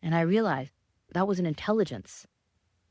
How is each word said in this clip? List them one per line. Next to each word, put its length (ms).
And 120
I 60
realized 520
that 160
was 100
an 80
intelligence. 800